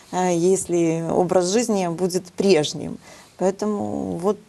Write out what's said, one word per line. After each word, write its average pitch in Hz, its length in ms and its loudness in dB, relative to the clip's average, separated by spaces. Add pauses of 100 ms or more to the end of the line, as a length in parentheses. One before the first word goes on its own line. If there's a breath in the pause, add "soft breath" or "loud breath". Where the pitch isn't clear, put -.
(120 loud breath)
э, 180 240 0
если 170 760 0
образ 180 400 2
жизни 214 360 0
будет 175 380 -4 (120)
прежним. - 600 2 (400 loud breath)
Поэтому 202 800 -4
вот, 202 200 -2 (120)